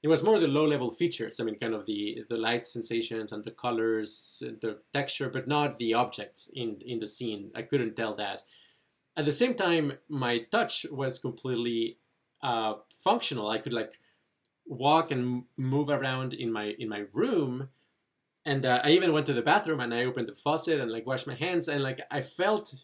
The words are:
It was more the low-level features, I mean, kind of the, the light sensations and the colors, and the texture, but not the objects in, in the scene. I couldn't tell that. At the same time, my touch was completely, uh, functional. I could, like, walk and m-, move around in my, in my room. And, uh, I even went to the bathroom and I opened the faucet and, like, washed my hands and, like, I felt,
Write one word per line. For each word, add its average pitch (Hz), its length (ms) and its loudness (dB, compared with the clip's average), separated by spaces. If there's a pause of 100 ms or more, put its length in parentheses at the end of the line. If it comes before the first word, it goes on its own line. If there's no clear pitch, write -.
It 151 60 2
was 151 120 8
more 214 160 6
the 165 100 6
low-level 139 440 4
features, - 480 -2
I 117 60 0
mean, 107 100 -2
kind 113 180 -2
of 104 120 -6
the, 104 440 -4
the 117 80 -2
light 117 300 0
sensations 113 640 -4
and 104 120 -8
the 113 80 -10
colors, 113 920 -2
and 113 160 -10
the 110 180 -4 (140)
texture, 143 360 -2
but 127 180 -4
not 147 320 0
the 113 140 2
objects - 600 -2
in, 113 320 -6
in 120 140 -6
the 104 80 -6
scene. 104 480 -6
I 113 80 -8
couldn't 117 320 0
tell 110 200 -4
that. 101 280 -6 (720)
At 151 100 -2
the 147 60 4
same 247 240 2
time, 165 380 2 (160)
my 123 300 0 (120)
touch - 400 0
was 131 280 -2
completely, 120 760 -2 (460)
uh, 113 320 0 (240)
functional. 139 500 0
I 113 80 0
could, 123 160 -4
like, - 200 -4 (760)
walk 151 440 2
and 127 100 0
m-, 123 240 -2 (120)
move 135 320 0
around 131 440 0
in 117 180 -4
my, 104 260 -4
in 110 120 -6
my 104 220 -4
room. 139 580 0 (760)
And, 139 180 2
uh, 127 200 4
I 147 80 4
even 175 200 8
went 151 160 2
to 143 60 0
the 120 80 2
bathroom 156 380 4
and 120 120 -2
I 120 140 2
opened 123 220 -2
the - 80 -12
faucet 151 440 2
and, 117 120 -2
like, 113 160 -6
washed 131 180 -2
my 135 100 -6
hands 170 320 0
and, 143 140 0
like, 131 200 -2 (100)
I 143 100 -2
felt, 185 640 0